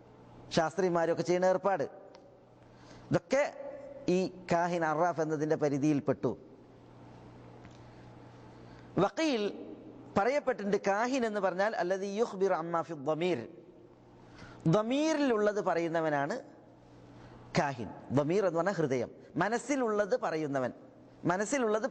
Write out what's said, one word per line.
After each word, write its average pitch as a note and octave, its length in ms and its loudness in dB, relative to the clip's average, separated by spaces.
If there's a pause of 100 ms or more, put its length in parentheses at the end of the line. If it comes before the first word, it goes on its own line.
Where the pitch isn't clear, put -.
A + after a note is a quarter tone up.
(560)
ശാസ്ത്രിമാരും E3+ 580 2
ഒക്കെ D#3 140 -2
ചെയ്യുന്ന F3+ 260 4
ഏർപ്പാട്, F#3 320 0 (1200)
ഇതൊക്കെ B3+ 340 2 (720)
ഈ - 20 4 (340)
കാഹിൻ E3+ 380 2
അറാഫ് E3 340 0
എന്നതിൻ്റെ D#3 400 0
പരിധിയിൽപ്പെട്ടു. C#3 680 2 (2750)
വഖീൽ C4+ 400 0 (760)
പറയപ്പെട്ടിട്ടുണ്ട്, G#3 680 2
കാഹിൻ A#3+ 420 2
എന്ന് G#3 160 -4
പറഞ്ഞാൽ F#3+ 260 0 (100)
അല്ലദീ F#3+ 280 -2 (120)
യുഖ്ബിറു F#3+ 400 0
അമ്മാ E3+ 260 -2
ഫി E3 80 -8 (120)
ദ്വമീർ, D#3+ 320 0 (1300)
ദ്വമീറിലുള്ളത് A#3 960 2
പറയുന്നവനാണ് D#3+ 680 0 (1200)
കാഹിൻ. C3 320 0 (280)
ദ്വമീർ E3+ 300 4
എന്ന് E3 120 0
പറഞ്ഞാൽ F3 200 2
ഹൃദയം, B2+ 300 2 (340)
മനസ്സിലുള്ളത് A3 720 0 (100)
പറയുന്നവൻ, C#3+ 460 -2 (600)
മനസ്സിലുള്ളത് G#3+ 600 0